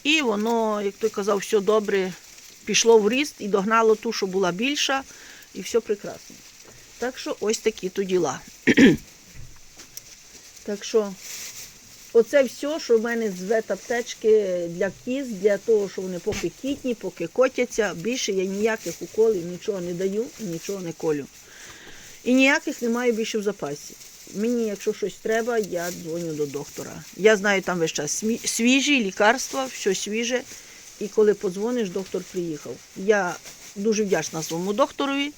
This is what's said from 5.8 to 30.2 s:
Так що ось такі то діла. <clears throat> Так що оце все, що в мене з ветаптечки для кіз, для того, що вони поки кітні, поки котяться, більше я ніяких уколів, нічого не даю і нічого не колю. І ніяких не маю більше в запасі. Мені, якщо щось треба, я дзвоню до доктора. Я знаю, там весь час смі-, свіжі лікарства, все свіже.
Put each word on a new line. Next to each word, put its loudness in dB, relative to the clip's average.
Так -6
що -6
ось -2
такі -4
то -4
діла. 0
<clears throat> 8
Так -8
що 0
оце 6
все, -4
що 4
в 4
мене -2
з -8
ветаптечки 0
для -2
кіз, -4
для 2
того, 2
що -8
вони -6
поки -4
кітні, -4
поки -8
котяться, 0
більше -4
я 0
ніяких -2
уколів, 2
нічого -6
не -4
даю -2
і -8
нічого -6
не -8
колю. -2
І 4
ніяких 4
не 0
маю 2
більше -2
в -2
запасі. -6
Мені, 0
якщо -4
щось -4
треба, 0
я -2
дзвоню -6
до -2
доктора. -10
Я 6
знаю, 2
там -2
весь 0
час -6
смі-, -2
свіжі 4
лікарства, 0
все -2
свіже. -4